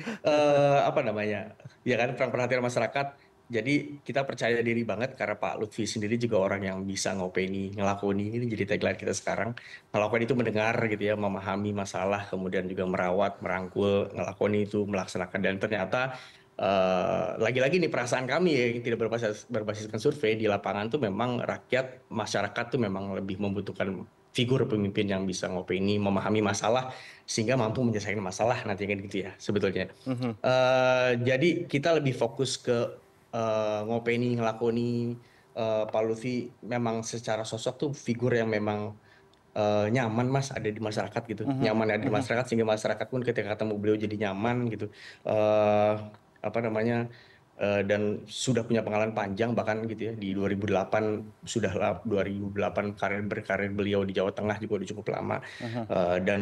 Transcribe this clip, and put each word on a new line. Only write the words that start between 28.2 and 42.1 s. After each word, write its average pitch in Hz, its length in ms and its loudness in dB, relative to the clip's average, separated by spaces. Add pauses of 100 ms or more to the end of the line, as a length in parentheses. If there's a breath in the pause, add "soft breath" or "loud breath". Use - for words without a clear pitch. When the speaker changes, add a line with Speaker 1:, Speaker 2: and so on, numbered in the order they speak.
Speaker 1:
masalah 107 400 0
nanti 101 240 -4
kan 101 160 0
gitu 95 240 -4
ya 95 80 -14
sebetulnya. 95 560 0 (160)
Speaker 2:
Mhm. 123 320 -4
Speaker 1:
Eh, 127 720 4 (100)
jadi 131 300 4 (180)
kita 156 320 2
lebih 135 160 0
fokus 123 400 0
ke, 120 400 0 (400)
eh, 110 480 0
ngopeni, 120 560 0
ngelakoni. 120 800 0 (320 loud breath)
Eh, 110 320 0
Pak 110 240 0
Lutfi 120 400 -2 (160)
memang 113 400 -2
secara 113 400 -4
sosok 117 320 -4
tuh 147 160 -2
figur 123 400 -2
yang 117 160 2
memang, 104 480 -2 (560 soft breath)
eh, 104 400 2
nyaman, 120 400 2
Mas, 139 240 0
ada 110 160 -2
di 107 80 -8
masyarakat 107 480 -2
gitu. 107 160 -6
Speaker 2:
Mhm. 127 240 0
Speaker 1:
Nyaman 110 240 2
ada 107 80 2
di 110 80 -2
Speaker 2:
Mhm. 107 160 2